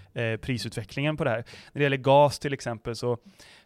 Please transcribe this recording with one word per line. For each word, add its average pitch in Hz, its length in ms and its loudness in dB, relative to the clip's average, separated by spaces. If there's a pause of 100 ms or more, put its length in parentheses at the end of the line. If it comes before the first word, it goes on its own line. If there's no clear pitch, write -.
(140)
eh, 113 260 -2
prisutvecklingen 131 800 -4
på 151 60 -4
det 131 60 0
här. 113 80 0 (360)
När 135 60 -6
det 143 40 2
gäller 139 140 2
gas 135 420 4
till 143 140 -4
exempel 120 420 -6
så, 123 220 -2 (480)